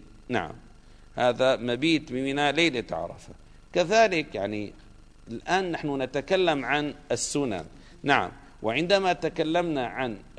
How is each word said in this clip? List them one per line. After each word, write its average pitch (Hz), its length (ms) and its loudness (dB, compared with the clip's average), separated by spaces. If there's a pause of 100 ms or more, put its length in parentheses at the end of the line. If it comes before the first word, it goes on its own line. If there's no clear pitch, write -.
(300)
نعم، 92 240 -2 (640)
هذا 123 400 4
مبيت 123 560 0
بمنى 135 400 0
ليلة 143 400 2
عرفة. 85 420 -8 (400)
كذلك 175 600 4
يعني 104 380 -4 (540)
الآن 170 440 -2
نحن 143 300 -4
نتكلم 143 640 0
عن 143 280 0 (180)
السنن. 120 540 -2 (380)
نعم، 123 280 2 (320)
وعندما 175 500 2
تكلمنا 160 760 0
عن 113 300 -4 (220)